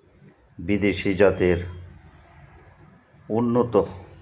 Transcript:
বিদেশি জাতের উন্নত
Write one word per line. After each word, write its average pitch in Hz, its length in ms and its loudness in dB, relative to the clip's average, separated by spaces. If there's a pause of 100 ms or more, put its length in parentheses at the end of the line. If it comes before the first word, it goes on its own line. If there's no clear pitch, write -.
(680)
বিদেশি 98 440 0 (100)
জাতের 90 380 4 (1800)
উন্নত 120 360 0 (480)